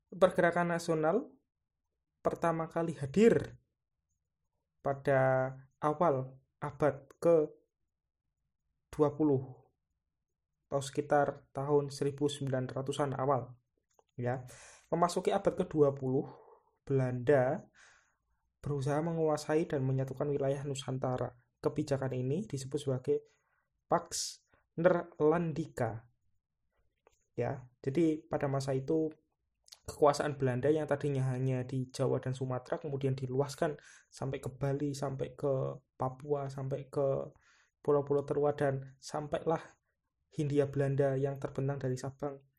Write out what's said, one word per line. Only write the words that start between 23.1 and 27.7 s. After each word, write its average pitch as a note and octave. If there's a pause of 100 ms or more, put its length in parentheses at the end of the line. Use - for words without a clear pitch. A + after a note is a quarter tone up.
Pax - (400)
Nerlandica. D#3+ (1300)
Ya, A#2+ (160)